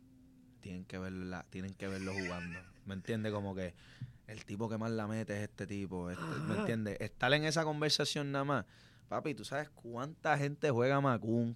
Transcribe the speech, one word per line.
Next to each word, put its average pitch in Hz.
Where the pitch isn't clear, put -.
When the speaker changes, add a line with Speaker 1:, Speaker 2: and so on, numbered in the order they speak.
Speaker 1:
tienen 92
que 95
verla, 92
tienen 95
que 98
verlo 95
jugando". 90
¿Me 98
entiendes? 107
Como 98
que 92
el 110
tipo 104
que 110
más 113
la 110
mete 107
es 104
este -
tipo, 92
este, 90
¿me 160
Speaker 2:
Ajá. 214
Speaker 1:
entiendes? 113
Estar 127
en 151
esa 156
conversación 147
nada 139
más. 139
Papi, -
¿tú 107
sabes 143
cuánta 143
gente 143
juega 131
Macún? 117